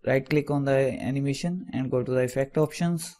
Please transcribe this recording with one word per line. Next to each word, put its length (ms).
right 240
click 200
on 140
the 380
animation 680
and 180
go 120
to 100
the 80
effect 360
options 640